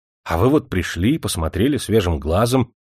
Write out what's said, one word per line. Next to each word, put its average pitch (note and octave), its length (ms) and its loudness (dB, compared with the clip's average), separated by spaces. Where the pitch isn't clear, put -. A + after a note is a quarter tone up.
А E2 140 -4
вы A2+ 120 4
вот D3 200 2
пришли, F#2 480 -2
посмотрели F#2+ 600 -2
свежим F2+ 420 0
глазом A#2 540 0